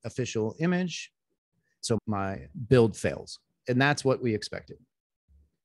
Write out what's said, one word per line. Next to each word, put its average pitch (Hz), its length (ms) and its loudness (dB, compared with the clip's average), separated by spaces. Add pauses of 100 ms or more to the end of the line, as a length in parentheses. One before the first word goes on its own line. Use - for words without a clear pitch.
official 113 540 -4
image. 175 540 -2 (680)
So 113 240 0
my 98 420 -4 (200)
build 117 280 6
fails. - 420 -4 (300)
And 127 120 2
that's 143 240 2
what 131 160 2
we 117 140 0
expected. - 440 -8 (880)